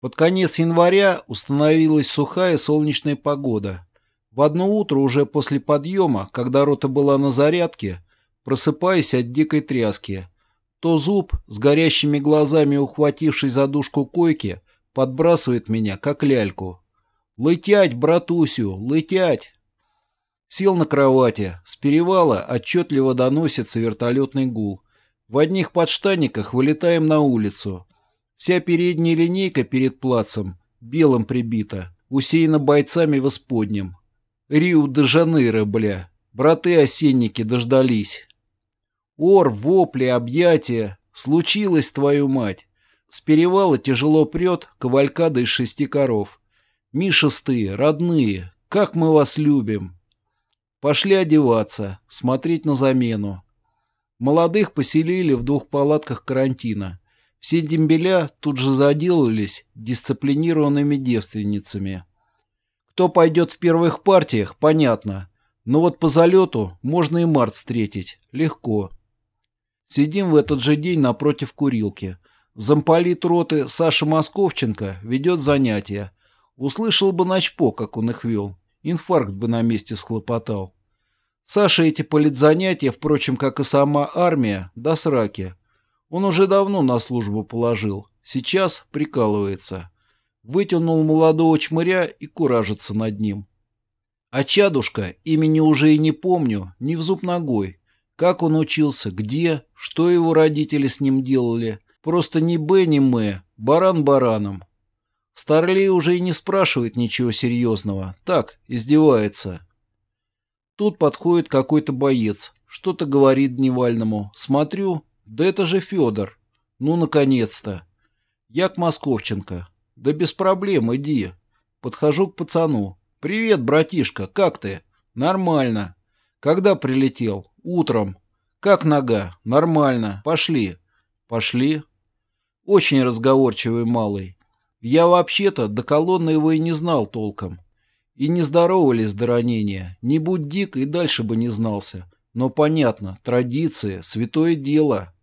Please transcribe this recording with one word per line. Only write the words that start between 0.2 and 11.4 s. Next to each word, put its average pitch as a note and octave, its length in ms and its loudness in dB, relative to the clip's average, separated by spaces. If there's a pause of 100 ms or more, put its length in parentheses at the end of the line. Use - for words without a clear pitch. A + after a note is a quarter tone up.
января F3 680 2
установилась D3+ 800 2
сухая F3 480 0
солнечная D3 600 -2
погода. A2 720 -6 (420)
В A#2+ 120 -2
одно E3+ 280 2
утро G3+ 280 0
уже C3+ 280 2
после C#3 320 -2
подъема, D3 720 -2
когда B2+ 340 0
рота C#3+ 220 0
была C#3 320 2
на C#3 140 0
зарядке, C#3 680 0 (440)
просыпаюсь D#3 680 0
от B2 200 -2
дикой D3+ 300 0
тряски. G2+ 680 -4 (500)
То E3 180 0
Зуб, F3+ 360 0 (160)